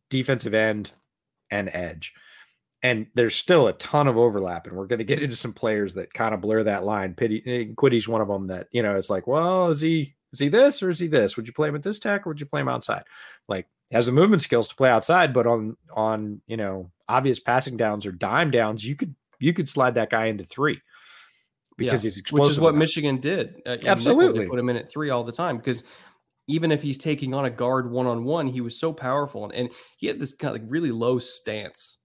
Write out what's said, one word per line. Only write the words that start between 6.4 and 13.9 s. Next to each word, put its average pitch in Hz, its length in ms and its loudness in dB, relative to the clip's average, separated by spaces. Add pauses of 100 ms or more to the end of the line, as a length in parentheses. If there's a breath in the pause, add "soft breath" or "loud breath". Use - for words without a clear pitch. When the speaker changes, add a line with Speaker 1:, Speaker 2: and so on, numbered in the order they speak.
Speaker 1:
that 101 200 0
line. 98 300 -4
Pity, 113 640 -4
Kwitty's 120 300 4
one 113 140 0
of 101 60 0
them 98 180 -2
that, 92 260 -10
you 120 100 0
know, 104 140 2
it's 98 160 0
like, 92 160 -2
"Well, 175 420 2
is 147 120 0
he, 160 340 0 (180)
is 131 60 -10
he 143 100 2
this 269 320 4
or 190 80 -2
is 170 80 -2
he 175 100 -4
this? 123 300 2
Would 113 80 -8
you 120 80 -18
play 151 160 0
him 147 60 -4
at 147 80 -8
this 208 160 -4
tackle? 202 320 -4
Would 147 80 -10
you 143 80 -10
play 143 140 -4
him 131 80 -2
outside?" 120 340 -4 (440 loud breath)
Like, 95 200 -4 (240)